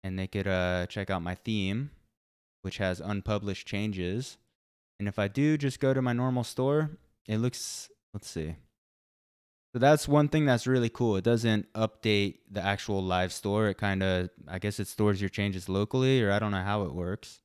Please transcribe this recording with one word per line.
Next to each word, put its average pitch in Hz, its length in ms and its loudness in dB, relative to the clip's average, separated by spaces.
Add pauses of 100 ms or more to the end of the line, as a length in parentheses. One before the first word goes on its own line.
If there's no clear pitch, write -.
And 92 140 -6
they 95 80 -4
could, 95 200 -4
uh, 90 400 2
check 98 220 -6
out 95 140 -2
my 90 120 -4
theme, 107 580 -2 (680)
which 92 160 -8
has 92 220 0
unpublished 101 680 -4
changes. 101 680 -4 (640)
And 101 100 -4
if - 80 -6
I 101 120 0
do 147 280 2
just 139 220 -2
go 135 160 2
to 131 80 0
my 123 100 0
normal 127 300 0
store, 147 480 0 (380)
it 110 100 0
looks, - 500 -4 (240)
let's - 160 -12
see. 80 280 -6 (1160)
So 123 40 -4
that's 147 280 6
one 147 220 4
thing 156 160 2
that's 123 220 4
really 123 240 2
cool. 113 260 2
It 92 80 0
doesn't 113 480 2
update 107 680 0 (100)
the 101 100 -6
actual 98 420 0
live 92 300 0
store. 104 360 0
It 95 100 -2
kinda, 95 500 0 (180)
I 90 120 -8
guess 104 200 -4
it 101 80 -4
stores 104 340 2
your 98 100 -2
changes 95 380 -4
locally, 127 540 2
or 101 80 2
I 101 80 2
don't 104 140 -2
know 92 100 -2
how 101 200 -2
it 80 120 -4
works. 90 500 -8